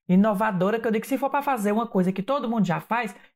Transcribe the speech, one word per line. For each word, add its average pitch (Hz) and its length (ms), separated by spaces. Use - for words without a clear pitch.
inovadora, 202 720
que 233 60
eu 226 60
digo 220 100
que - 60
se 269 100
for 277 100
pra 277 140
fazer 220 300
uma 220 140
coisa 185 260
que 190 100
todo 269 260
mundo 226 160
já 165 160
faz, 226 340